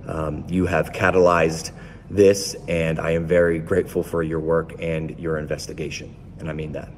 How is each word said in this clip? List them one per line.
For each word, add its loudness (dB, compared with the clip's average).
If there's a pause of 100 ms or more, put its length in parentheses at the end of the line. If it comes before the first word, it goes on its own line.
Um, -6
you 2
have 0
catalyzed 4 (360)
this, 4 (100)
and 0
I -2
am 0
very 4
grateful 0
for -2
your -2
work 0
and -4
your -2
investigation, -8 (220)
and -10
I -6
mean -8
that. -10